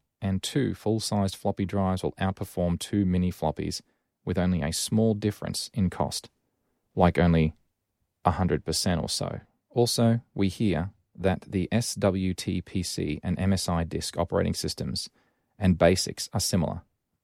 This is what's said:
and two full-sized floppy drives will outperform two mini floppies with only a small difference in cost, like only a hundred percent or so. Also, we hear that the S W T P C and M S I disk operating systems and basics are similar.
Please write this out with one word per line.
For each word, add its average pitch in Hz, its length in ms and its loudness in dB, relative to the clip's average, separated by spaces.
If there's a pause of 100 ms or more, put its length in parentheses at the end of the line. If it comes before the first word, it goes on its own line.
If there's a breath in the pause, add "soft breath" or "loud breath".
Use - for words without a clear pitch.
(220)
and 95 200 -2
two 117 320 0
full-sized 101 640 0
floppy 101 300 -2
drives 92 360 0
will 71 120 -2
outperform 90 680 -2
two 101 260 0
mini 90 260 2
floppies 80 500 -4 (420)
with 92 160 -2
only 90 240 2
a 82 100 -2
small 110 400 2
difference 104 600 -4
in 92 180 0
cost, - 380 -4 (680)
like 87 240 4
only 82 340 4 (680)
a - 80 2
hundred 82 340 0
percent 82 340 0
or 69 100 -4
so. - 320 -6 (280)
Also, 117 520 2 (120)
we 98 160 2
hear 92 400 0 (260)
that 92 320 0
the 92 240 -2
S 117 220 0
W 95 400 0
T 90 280 -4
P - 200 -6
C 78 400 -4
and 87 160 -2
M 95 160 2
S - 160 -2
I 85 140 0
disk 82 340 -6
operating 87 380 0
systems - 540 -6 (500)
and 92 180 4
basics - 560 2
are 101 60 0
similar. - 420 0 (420)